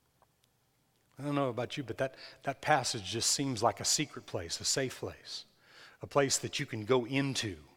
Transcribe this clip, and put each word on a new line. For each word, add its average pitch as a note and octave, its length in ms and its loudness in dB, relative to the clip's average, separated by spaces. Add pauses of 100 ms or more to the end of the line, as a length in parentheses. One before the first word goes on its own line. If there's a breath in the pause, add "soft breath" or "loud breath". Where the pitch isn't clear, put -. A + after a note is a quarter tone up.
(1160)
I C3+ 60 -10
don't D3 120 -2
know C#3 140 2
about A#2 280 -4
you, C#3+ 60 -4
but A2 140 -8
that, C3+ 180 0 (280 loud breath)
that - 180 -4
passage B2+ 440 2
just G#2+ 260 0
seems C3 320 0
like A2 160 4
a A2+ 60 -4
secret - 400 0
place, F2 340 -6
a - 60 -6
safe C3 340 0
place, - 460 -10 (560 loud breath)
a - 60 -10
place C#3 320 4
that - 200 -4
you C#3+ 60 -4
can A2 200 -6
go B2 200 4
into C3 500 0 (220)